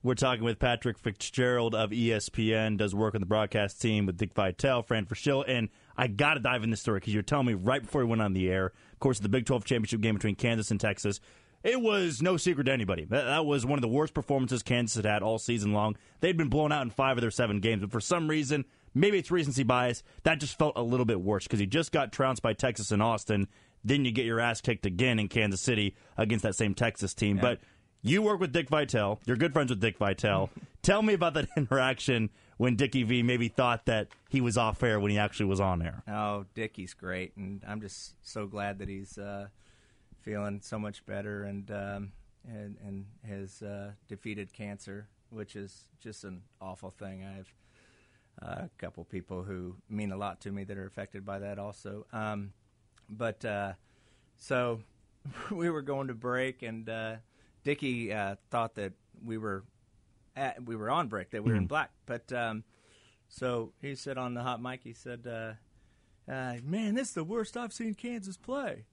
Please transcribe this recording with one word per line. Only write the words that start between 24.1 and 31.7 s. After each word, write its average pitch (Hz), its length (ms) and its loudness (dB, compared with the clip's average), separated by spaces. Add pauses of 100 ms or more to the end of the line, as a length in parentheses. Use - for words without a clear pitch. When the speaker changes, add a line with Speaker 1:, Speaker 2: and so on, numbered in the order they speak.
Speaker 1:
get 117 160 0
your 113 120 2
ass 117 220 0
kicked 113 240 0
again 110 340 4
in 104 80 0
Kansas 104 320 2
City 107 360 2 (200)
against 110 280 2
that 101 120 0
same 104 200 2
Texas 110 400 0
team. 104 220 2
Speaker 2:
Yeah. 90 40 2
Speaker 1:
But 120 200 2 (420)
you 165 180 4
work 208 180 2
with 170 140 0
Dick 165 160 2
Vitale. 113 560 2
You're 123 100 2
good 156 180 4
friends 135 180 4
with 101 100 0
Dick 110 160 2
Vitale. 98 540 2 (140)
<laughs> - 180 -20
Tell 202 180 6
me 214 120 6
about 165 200 4
that 147 180 0
<laughs> - 60 -2
interaction 127 720 2 (280)